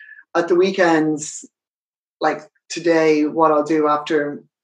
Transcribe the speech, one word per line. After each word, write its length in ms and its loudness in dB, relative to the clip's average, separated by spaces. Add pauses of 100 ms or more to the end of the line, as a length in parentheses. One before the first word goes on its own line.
(340)
At 140 -2
the 80 2
weekends, 880 0 (760)
like 200 -2 (280)
today, 580 2
what 260 2
I'll 120 2
do 220 0
after, 560 -2 (220)